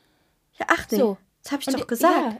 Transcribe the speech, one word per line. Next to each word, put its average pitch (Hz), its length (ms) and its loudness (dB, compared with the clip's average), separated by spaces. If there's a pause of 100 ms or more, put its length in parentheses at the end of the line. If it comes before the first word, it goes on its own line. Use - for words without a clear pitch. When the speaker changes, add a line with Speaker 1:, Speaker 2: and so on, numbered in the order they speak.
(600)
Speaker 1:
Ja, - 100 -8
ach 330 220 2
nee. 220 80 0
Speaker 2:
So. 208 180 2 (260)
Speaker 1:
Das - 100 -14
hab 277 80 -4
ich - 80 -12
Speaker 2:
Und 269 40 0
Speaker 1:
doch 240 60 -2
Speaker 2:
ja, - 60 -6
Speaker 1:
gesagt. 247 540 2